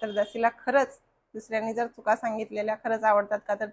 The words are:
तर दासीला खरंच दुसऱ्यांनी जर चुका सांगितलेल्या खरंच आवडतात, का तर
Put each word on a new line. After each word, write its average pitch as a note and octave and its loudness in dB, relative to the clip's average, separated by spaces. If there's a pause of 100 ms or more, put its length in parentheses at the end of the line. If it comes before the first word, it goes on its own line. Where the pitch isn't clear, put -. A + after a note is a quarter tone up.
तर G#3+ -6
दासीला G#3+ 0 (100)
खरंच B3+ 2 (360)
दुसऱ्यांनी A3 -4
जर A#3 -2
चुका A3+ 0
सांगितलेल्या G#3+ -4
खरंच A3+ -2
आवडतात, G#3 4
का G#3 0
तर G#3 -6